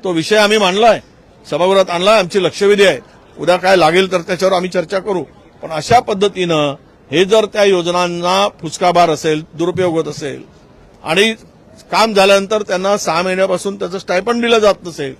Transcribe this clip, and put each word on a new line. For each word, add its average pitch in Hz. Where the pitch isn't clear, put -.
तो 190
विषय 170
आम्ही 214
मांडलाय, 202
सभागृहात 190
आणलाय, 185
आमची 185
लक्षवेधी 196
आहे, 156
उद्या 170
काय 185
लागेल 180
तर 180
त्याच्यावर 185
आम्ही 180
चर्चा 185
करू. 185
पण 156
अशा 226
पद्धतीनं 180
हे 160
जर 214
त्या 208
योजनांना 175
फुसकाबार 175
असेल, 156
दुरुपयोग 170
होत 165
असेल 143
आणि 208
काम 214
झाल्यानंतर 196
त्यांना 196
सहा 170
महिन्यापासून 190
त्याचं 190
स्टायपेंड 196
दिलं 233
जात 208
नसेल 143